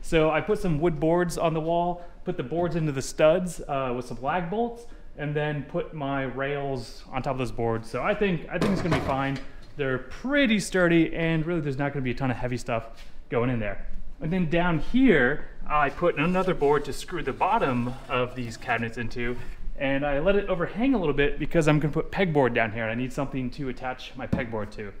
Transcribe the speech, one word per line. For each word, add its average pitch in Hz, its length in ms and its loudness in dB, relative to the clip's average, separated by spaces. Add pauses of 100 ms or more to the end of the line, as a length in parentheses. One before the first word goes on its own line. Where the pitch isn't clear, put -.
So 156 280 4
I 151 100 2
put 208 200 0
some 165 180 2
wood 160 220 2
boards 165 360 2
on 160 160 0
the 160 80 0
wall, 170 440 0 (180)
put - 140 -4
the 151 80 -4
boards 165 320 -2
into 156 160 0
the 135 100 -2
studs, 170 640 2
uh, 135 300 -2
with 123 100 -6
some 117 160 -10
lag 165 280 -2
bolts, 233 360 -4 (320)
and 147 160 -4
then 147 300 -2
put - 280 -6
my 139 300 -2
rails 135 920 -4
on 131 100 -2
top 143 100 -2
of 127 60 -2
those 117 140 -2
boards. 113 380 -2
So 127 120 -4
I 196 120 0
think, 190 360 0
I - 80 -4
think 202 140 2
it's 175 100 0
gonna 156 160 2
be 117 80 -4
fine. 139 320 -2 (380)
They're 135 220 0
pretty 254 600 2
sturdy, 170 560 4
and 165 320 0
really 170 140 -2
there's 143 180 -2
not 143 140 0
gonna 143 100 -4
be 127 100 0
a - 20 -2
ton 135 160 0
of 110 60 0
heavy 123 200 -2
stuff 117 280 -2 (440)
going 127 220 2
in 117 100 0
there. 101 260 -2 (340)
And 160 120 -2
then 180 160 2
down 170 300 4
here, 165 720 4 (180)
I 151 240 4
put 170 260 0
another 180 380 2
board 147 320 4
to 139 60 -6
screw - 300 -6
the 127 100 -2
bottom 123 600 2 (160)
of 123 260 0
these 117 220 -6
cabinets 113 400 -2
into, 120 400 -2 (400)
and 139 300 0
I 143 120 2
let 196 180 4
it 196 120 0
overhang 185 460 2
a 226 40 2
little 151 160 0
bit 143 240 2
because 156 300 4
I'm 151 100 6
gonna 147 140 0
put 160 180 -2
pegboard 147 440 2
down 113 180 2
here, 117 120 -4
and 110 60 -2
I 113 40 -4
need 127 180 -4
something 131 380 -4
to 139 180 -6
attach 127 480 -8
my - 100 -8
pegboard 110 460 -4
to. 101 280 -10